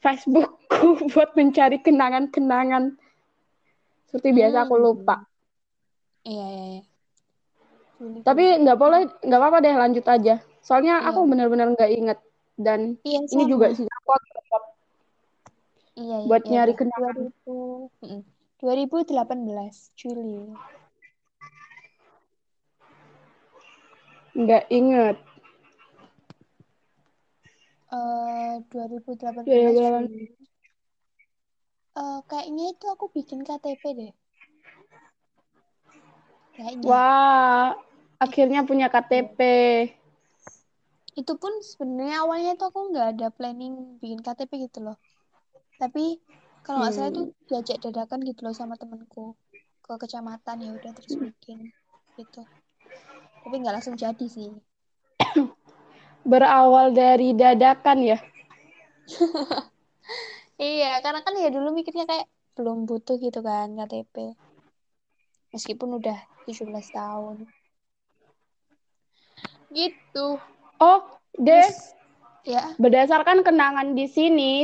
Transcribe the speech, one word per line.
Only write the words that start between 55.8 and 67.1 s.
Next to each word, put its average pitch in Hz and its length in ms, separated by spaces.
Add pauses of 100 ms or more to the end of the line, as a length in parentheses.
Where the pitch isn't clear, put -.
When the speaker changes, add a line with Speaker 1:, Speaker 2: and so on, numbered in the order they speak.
Speaker 1:
Berawal 262 640
dari 254 420
dadakan 262 640
ya? 226 160 (880)
Speaker 2:
<laughs> 320 640 (840)
Iya, 285 480
karena 294 240
kan 381 100
ya 339 140
dulu 277 240
mikirnya 330 320
kayak 320 240 (260)
belum 226 300
butuh 226 340
gitu 240 240
kan 208 320
K 214 140
T 226 40 (140)
P. - 80 (1400)
Meskipun 233 480
udah 220 160 (320)
tujuh 220 220
belas 208 240
tahun. 214 560 (2250)